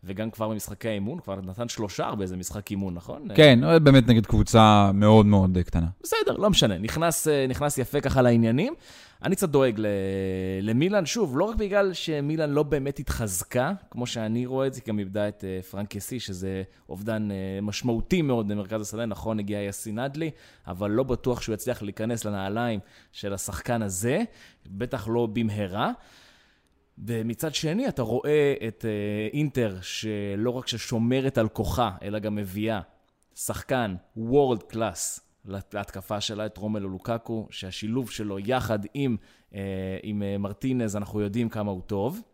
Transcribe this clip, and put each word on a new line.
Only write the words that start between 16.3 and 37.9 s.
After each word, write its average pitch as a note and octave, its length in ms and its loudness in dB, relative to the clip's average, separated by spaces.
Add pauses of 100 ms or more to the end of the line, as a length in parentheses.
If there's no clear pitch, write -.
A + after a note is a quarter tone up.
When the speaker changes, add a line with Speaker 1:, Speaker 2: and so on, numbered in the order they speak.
Speaker 1:
אובדן, G#2 420 -4
אה, F#2+ 300 -6
משמעותי A2+ 600 -2
מאוד A#2+ 260 0
במרכז G#2 340 -4
השדה. G#2+ 240 -6
נכון, A2 340 -4
הגיע G#2 220 -4
יאסין G#2 380 -8
אדלי, C#3+ 320 -6 (360)
אבל G2 240 -4
לא A#2+ 120 2
בטוח B2 380 -2
שהוא A2+ 120 -4
יצליח A#2 280 -6
להיכנס A2 440 -4
לנעליים G#2 540 -2 (320)
של G2+ 220 -8
השחקן G2+ 480 -4
הזה, A2 420 -2 (420)
בטח G#2 420 -8
לא A#2 260 0
במהרה. G#2+ 580 -2 (1120)
ומצד A#2 500 -4
שני, F#3+ 320 -2
אתה E3 140 -4
רואה C#3+ 520 2 (140)
את, - 200 -8
אה, G#2 460 -2
אינטר, B2+ 480 0
שלא G#2 680 -4
רק B2+ 180 -6
ששומרת B2 680 0
על A2+ 100 2
כוחה, G#2+ 440 -2 (120)
אלא G#2 160 -6
גם G#2+ 160 -4
מביאה G#2 440 -4 (560)
שחקן A2+ 600 -4 (220)
וורד A#2+ 460 2
קלאס A2 560 -6 (260)
להת-, G2 280 -12
להתקפה G2+ 480 -8
שלה, G#2+ 240 -6
את G#2+ 120 -10
רומלו G#2 320 -4
לוקקו, A2+ 640 -8
שהשילוב G#2+ 600 -6